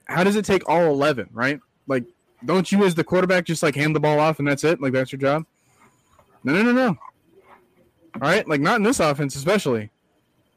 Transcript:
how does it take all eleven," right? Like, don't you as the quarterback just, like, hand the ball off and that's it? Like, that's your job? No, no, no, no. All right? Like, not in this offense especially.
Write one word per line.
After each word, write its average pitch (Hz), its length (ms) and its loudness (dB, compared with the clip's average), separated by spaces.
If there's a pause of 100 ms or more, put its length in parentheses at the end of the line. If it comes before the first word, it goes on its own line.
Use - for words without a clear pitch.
how 156 180 -2
does 202 140 2
it 214 80 0
take 190 240 0
all 165 140 2
eleven," 143 500 0
right? 131 280 -4 (260)
Like, 131 180 -2 (400)
don't 170 260 0
you 202 140 4
as 180 100 2
the 160 100 -2
quarterback 180 420 0
just, 165 160 -4
like, 151 120 0
hand 151 220 0
the 147 40 -2
ball 151 200 2
off 156 180 0
and 143 80 -2
that's 143 180 -2
it? 160 180 0
Like, 131 100 -2
that's 131 200 -2
your 135 80 -10
job? 143 260 0 (1000)
No, 127 80 0
no, 185 100 2
no, 240 100 2
no. 247 260 0 (1160)
All - 60 -14
right? 170 260 0
Like, 147 140 -2
not 185 160 2
in 214 60 0
this 208 180 2
offense 147 340 0
especially. 139 560 -2 (680)